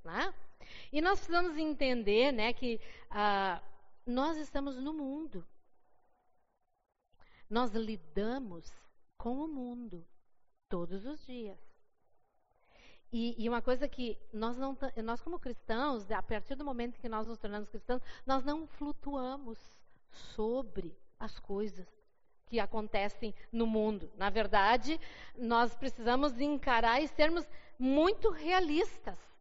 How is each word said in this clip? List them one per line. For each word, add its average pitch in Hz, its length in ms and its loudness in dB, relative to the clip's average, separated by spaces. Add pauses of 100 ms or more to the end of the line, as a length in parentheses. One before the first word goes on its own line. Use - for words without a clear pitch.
né? 254 300 -2 (580)
E 294 100 2
nós 370 180 4
precisamos 339 380 2
entender, 254 760 2
né, 233 220 2
que, 240 260 0 (300)
ah, 196 520 2 (440)
nós 277 320 0
estamos 277 400 -4
no 277 160 -6
mundo. 285 520 -6 (2000)
Nós 233 240 4
lidamos 214 1000 -2 (460)
com 254 220 -2
o 311 80 -4
mundo 240 580 -8 (640)
todos 185 360 -2
os 294 200 -8
dias. 226 340 -10 (1500)
E, 233 260 0
e 226 100 0
uma 233 140 0
coisa 254 260 2
que 254 300 -4 (140)
nós 226 260 -2
não 269 160 -4
ta-, - 180 -2 (120)
nós 226 180 -2
como 339 160 -4
cristãos, 233 720 -2
a 202 140 2
partir 220 320 -2
do 285 100 -6
momento 240 340 -4
que 233 100 -4
nós 220 180 -2
nos 226 100 -6
tornamos 208 320 -4
cristãos, 247 320 -2 (240)
nós 262 180 4
não 302 220 0
flutuamos 277 920 -4 (500)
sobre 220 880 -4 (220)
as 220 200 -6
coisas 196 480 -4 (600)
que 233 120 0
acontecem 208 760 0 (160)
no 226 160 2
mundo. 214 480 0
Na 196 140 0
verdade, 220 680 4 (380)
nós 233 380 4
precisamos 247 640 2
encarar 254 640 4
e 311 60 0
sermos 311 400 4 (300)
muito 320 520 6
realistas 311 880 2 (240)